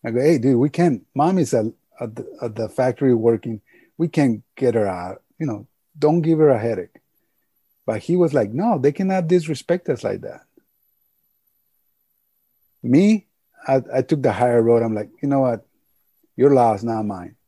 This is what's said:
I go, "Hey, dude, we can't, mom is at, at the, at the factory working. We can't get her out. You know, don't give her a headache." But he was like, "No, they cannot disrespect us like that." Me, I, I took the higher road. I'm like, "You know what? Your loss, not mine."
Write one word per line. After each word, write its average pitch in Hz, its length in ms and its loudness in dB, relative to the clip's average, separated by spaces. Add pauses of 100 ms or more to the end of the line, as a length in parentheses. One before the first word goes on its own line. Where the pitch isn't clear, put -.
I 120 60 -8
go, 120 100 0
"Hey, 151 180 4
dude, 120 200 2
we 143 120 2
can't, 165 440 0
mom 170 240 2
is 143 160 0
at, 110 120 0 (340)
at 113 160 -10
the, - 100 -14 (160)
at 110 140 -8
the 110 120 -6
factory 127 460 0
working. 113 460 -2 (380)
We 165 100 -2
can't 127 340 0 (140)
get 120 180 0
her 107 120 2
out. 90 360 -8 (160)
You 160 80 -6
know, 107 200 -8 (320)
don't 151 240 2
give 160 160 0
her 151 120 6
a 120 80 2
headache." 104 400 -6 (880)
But 110 180 -6
he 170 140 -2
was 170 160 2
like, 110 200 0
"No, 185 260 -2
they 139 140 2
cannot 190 360 -2
disrespect 165 600 -2
us 131 160 -4
like 98 180 -6
that." - 200 -16 (2500)
Me, 190 440 2 (400)
I, 135 160 0 (120)
I 131 80 0
took 143 200 -2
the 113 100 0
higher 120 300 2
road. 113 200 4
I'm 113 120 -2
like, 104 160 -8 (100)
"You 143 80 -4
know 139 120 0
what? 120 260 -2 (720)
Your 139 180 6
loss, 113 280 2
not 113 220 -4
mine." 95 320 -10 (100)